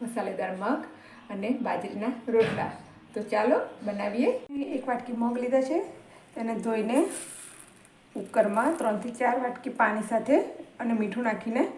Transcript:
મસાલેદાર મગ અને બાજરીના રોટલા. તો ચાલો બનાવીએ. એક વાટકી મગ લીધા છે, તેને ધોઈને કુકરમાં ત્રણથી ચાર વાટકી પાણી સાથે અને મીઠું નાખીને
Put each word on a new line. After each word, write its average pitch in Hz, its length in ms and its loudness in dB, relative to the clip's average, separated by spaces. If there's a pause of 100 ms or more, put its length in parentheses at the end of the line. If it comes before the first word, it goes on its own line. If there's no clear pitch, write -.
મસાલેદાર 190 560 -4
મગ 240 260 -2 (460)
અને 202 200 -4
બાજરીના 208 580 -2 (200)
રોટલા. - 440 4 (420)
તો 214 80 -4
ચાલો 220 400 4 (220)
બનાવીએ. 208 440 0 (480)
એક 262 120 -4
વાટકી 240 260 -2
મગ 240 240 0
લીધા 247 240 2
છે, 294 180 2 (560)
તેને 226 200 -2
ધોઈને 226 500 2 (1080)
કુકરમાં 220 640 2
ત્રણથી 226 340 0
ચાર 240 280 2
વાટકી 247 300 -4
પાણી 214 400 2
સાથે 240 280 4 (420)
અને 233 140 0
મીઠું 214 300 0
નાખીને 226 440 0 (100)